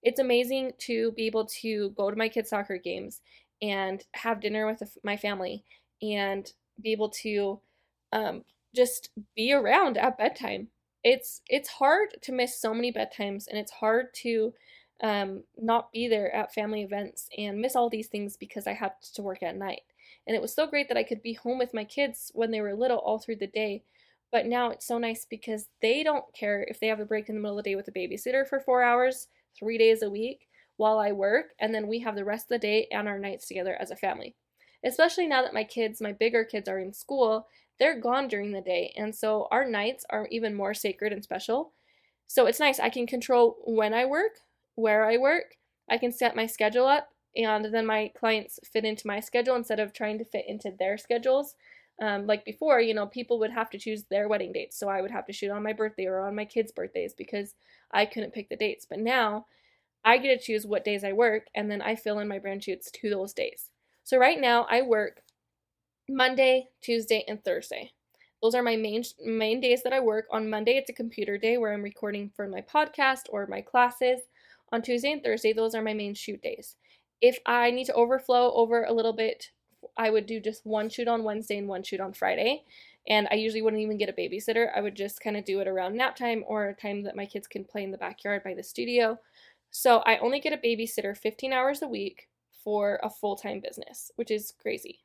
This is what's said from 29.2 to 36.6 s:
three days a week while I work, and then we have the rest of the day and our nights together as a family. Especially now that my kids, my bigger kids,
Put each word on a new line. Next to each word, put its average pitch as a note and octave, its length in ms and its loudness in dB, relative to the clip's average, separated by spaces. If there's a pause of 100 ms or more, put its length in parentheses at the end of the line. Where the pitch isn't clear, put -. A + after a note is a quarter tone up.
three A3+ 220 -4
days A3+ 240 8
a G#3 80 -2
week A3 380 -6 (280)
while G#3+ 220 4
I G#3 140 2
work, G3+ 460 2
and A3 160 0
then G#3+ 140 -2
we A3+ 120 -2
have A3+ 140 -4
the G3+ 100 -4
rest G#3 200 -4
of - 60 -20
the A#3+ 80 0
day G#3+ 340 2
and G#3 160 -2
our G3+ 100 -4
nights G3 300 -8
together F#3 320 -4
as F#3 100 -8
a F3+ 60 -10
family. - 380 -6 (500)
Especially E4+ 420 4
now C4 160 4
that - 120 -2
my A3 100 -2
kids, A3 360 -4
my G#3 120 -4
bigger A3+ 320 2
kids, G#3+ 240 -6